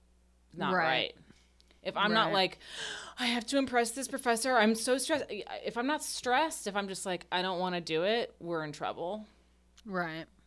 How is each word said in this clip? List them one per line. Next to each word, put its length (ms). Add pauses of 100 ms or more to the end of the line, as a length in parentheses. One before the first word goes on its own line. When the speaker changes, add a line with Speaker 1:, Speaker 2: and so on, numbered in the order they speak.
(540)
Speaker 1:
not 200
Speaker 2:
Right. 120
Speaker 1:
right. 280 (680)
If 140
I'm 180
not 120
Speaker 2:
Right. 80
Speaker 1:
like, 240 (600)
"I 80
have 220
to 100
impress 320
this 180
professor, 480
I'm 180
so 220
stressed." 320
If 480
I'm 100
not 160
stressed, 640
if 100
I'm 120
just 160
like, 260
"I 120
don't 160
wanna 240
do 220
it," 360
we're 240
in 80
trouble. 540 (580)
Speaker 2:
Right. 420 (200)